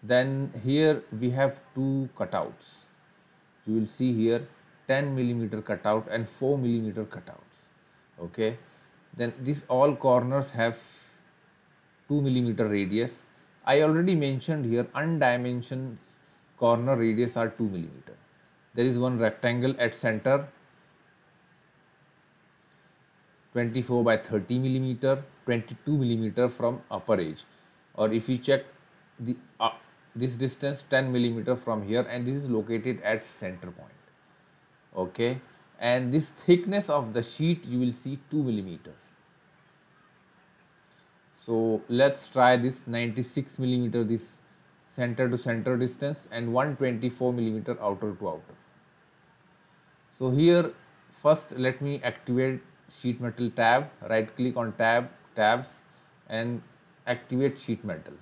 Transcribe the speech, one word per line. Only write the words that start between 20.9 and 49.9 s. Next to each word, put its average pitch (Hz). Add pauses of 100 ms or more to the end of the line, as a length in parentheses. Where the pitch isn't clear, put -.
twenty-four 120
by 113
thirty 113
millimeter, 131 (220)
twenty-two 120
millimeter 117
from 120 (100)
upper 104
edge. 78 (540)
Or 107
if 113
you 131
check 139 (520)
the, 120 (200)
uh, 113 (440)
this 120
distance, 135
ten 131
millimeter 120
from 110
here, 117
and 120
this 135
is 143
located 110
at 107
center 90
point. 73 (1120)
Okay, 117 (400)
and 123
this 151
thickness 190
of 139
the 117
sheet 165
you 123
will 123
see 135 (100)
two 151
millimeter. 95 (2500)
So 113
let's 135
try 127
this 127
ninety-six 120
millimeter, 123
this 110 (540)
center 123
to 123
center 120
distance, 139
and 117
one 131
twenty-four 123
millimeter 113
outer 101
to 92
outer. 78 (1600)